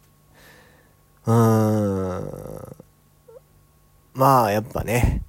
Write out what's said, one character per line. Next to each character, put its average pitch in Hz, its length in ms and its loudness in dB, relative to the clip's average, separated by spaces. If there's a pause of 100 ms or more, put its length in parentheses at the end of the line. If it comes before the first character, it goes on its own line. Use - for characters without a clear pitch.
(1300)
う 117 40 0
ー 107 880 0
ん。 - 560 -14 (1400)
ま 131 320 4
あ、 101 60 0
や 107 80 0
っ 107 40 -6
ぱ - 180 -8
ね 113 460 0